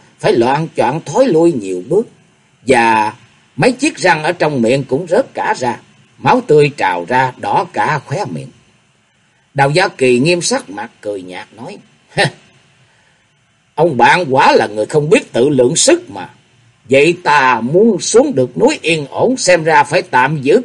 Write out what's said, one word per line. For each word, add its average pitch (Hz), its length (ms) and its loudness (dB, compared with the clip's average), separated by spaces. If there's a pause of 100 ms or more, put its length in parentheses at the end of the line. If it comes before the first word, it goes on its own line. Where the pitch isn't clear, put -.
(180)
phải 190 140 0
loạng 143 440 0
choạng 131 280 -2
thối 233 220 0
lui 170 260 2
nhiều 95 360 -6
bước, 202 200 -2 (580)
và 113 480 2 (420)
mấy 214 160 2
chiếc 294 240 -4
răng 165 260 0
ở 165 100 -2
trong 151 300 -2
miệng 131 220 0
cũng 156 240 -4
rớt - 260 -2
cả 165 240 -4
ra, 120 180 -4 (420)
máu 156 280 0
tươi 147 300 4
trào 90 320 -4
ra 127 280 0
đỏ 120 360 -4
cả 127 340 -2
khóe 185 180 -6
miệng. - 240 -12 (1040)
Đào 139 160 2
Gia 185 180 0
Kỳ 127 300 0
nghiêm 170 220 0
sắc 262 300 -6
mặt 101 200 -12 (100)
cười 104 220 -10
nhạt 92 340 -16
nói: 143 220 -16 (380)
<laughs> 190 80 0 (1500)
"Ông 156 220 0
bạn 147 340 2
quả 165 220 4
là 143 140 2
người 107 200 -4
không 151 240 -2
biết 233 220 0
tự 120 160 2
lượng 135 280 2
sức 339 340 0
mà. 92 200 -14 (600)
Vậy 151 320 4
ta 131 380 2
muốn 175 400 2
xuống 269 340 2
được 127 240 -2
núi 269 240 2
yên 156 240 -2
ổn, 156 300 -2
xem 175 280 0
ra 151 200 4
phải 170 180 -2
tạm 139 400 -2
giữ 156 220 4